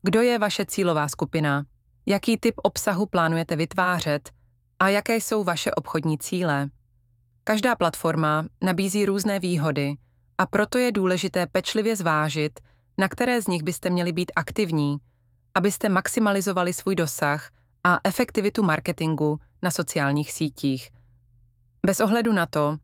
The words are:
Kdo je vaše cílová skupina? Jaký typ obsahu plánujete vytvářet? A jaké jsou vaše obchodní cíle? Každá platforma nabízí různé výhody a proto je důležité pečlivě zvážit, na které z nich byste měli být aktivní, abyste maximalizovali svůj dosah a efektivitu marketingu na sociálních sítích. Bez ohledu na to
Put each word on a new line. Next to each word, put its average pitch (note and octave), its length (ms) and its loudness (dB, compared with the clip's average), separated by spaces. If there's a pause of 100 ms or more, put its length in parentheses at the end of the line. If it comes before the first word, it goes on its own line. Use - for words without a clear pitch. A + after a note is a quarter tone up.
Kdo G#3 180 4
je A#3+ 180 4
vaše G#3 280 0
cílová D#3 420 0
skupina? D3 560 -2 (420)
Jaký G3+ 320 2
typ A3+ 240 2
obsahu G3+ 440 0
plánujete E3 500 0
vytvářet? E3 720 -2 (480)
A F#3+ 100 4
jaké G3+ 280 2
jsou G#3+ 280 -2
vaše E3+ 260 -2
obchodní D#3 480 -2
cíle? D3 500 -2 (760)
Každá A3 320 2
platforma D#3+ 680 0 (180)
nabízí F#3+ 440 0
různé G3 320 0
výhody D3 560 0 (440)
a F#3+ 80 2
proto G#3+ 320 2
je B3 140 2
důležité F#3 540 0
pečlivě G#3+ 500 -2
zvážit, D3+ 640 -2 (380)
na F#3+ 100 2
které A#3+ 340 0
z - 40 -4
nich F3 160 0
byste F3+ 280 -4
měli F3+ 220 0
být F3 240 -2
aktivní, D3+ 640 0 (540)
abyste F#3+ 340 2
maximalizovali F#3+ 840 0
svůj F#3+ 220 -2
dosah D3+ 560 -2 (340)
a F3+ 200 4
efektivitu G#3 580 0
marketingu D#3 760 0 (220)
na F3+ 80 0
sociálních D3 640 -2
sítích. C3+ 580 -4 (960)
Bez F#3+ 140 2
ohledu A3+ 320 2
na F3 140 2
to D3+ 380 0